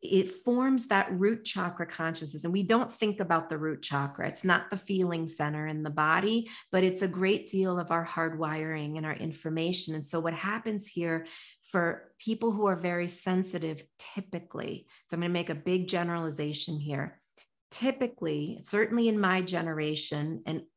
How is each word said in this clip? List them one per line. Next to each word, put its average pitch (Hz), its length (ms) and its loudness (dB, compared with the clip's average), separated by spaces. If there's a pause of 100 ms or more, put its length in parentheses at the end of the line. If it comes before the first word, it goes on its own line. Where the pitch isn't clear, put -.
it 185 300 4
forms 247 560 2
that 196 240 4
root 202 340 2
chakra 175 400 -2
consciousness. 160 600 -4
And 170 80 0
we 196 100 2
don't 220 320 4
think 208 240 0
about 165 320 2
the 160 80 -4
root 151 240 -4
chakra. 143 460 -2
It's - 160 -8
not 180 260 4
the 202 60 -4
feeling 180 500 0
center 151 400 -2
in 156 160 -4
the 156 80 -4
body, 175 580 2 (220)
but 185 140 6
it's 185 180 2
a 190 60 2
great 185 420 2
deal 185 300 2
of 170 100 -4
our 165 160 2
hardwiring 156 880 -2
and 156 80 -4
our 156 120 -4
information. 160 800 -2
And 151 100 -6
so 170 140 -2
what 165 140 -2
happens 208 520 -4
here 165 400 -2 (380)
for - 560 -2
people 226 320 0
who 208 140 2
are 190 100 4
very 175 320 0
sensitive, 180 760 -2 (160)
typically, - 880 -8 (220)
so 170 80 -6
I'm 165 40 -2
gonna 175 120 2
make 175 180 0
a 165 60 0
big 180 320 0
generalization 160 920 -2
here. 147 420 -4 (520)
Typically, 226 920 -2
certainly 214 440 2
in 214 100 2
my 185 240 4
generation 156 1040 -2
and - 160 -4 (140)